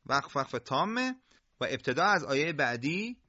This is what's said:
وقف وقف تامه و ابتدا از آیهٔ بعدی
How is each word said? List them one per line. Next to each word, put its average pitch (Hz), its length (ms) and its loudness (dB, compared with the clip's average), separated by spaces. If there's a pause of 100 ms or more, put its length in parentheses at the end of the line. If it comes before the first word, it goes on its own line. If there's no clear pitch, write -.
وقف 139 300 -2
وقف 135 140 0 (140)
تامه 226 520 0 (440)
و 131 100 -2
ابتدا 131 340 0
از 190 200 4
آیهٔ 147 280 0
بعدی 147 640 -2 (120)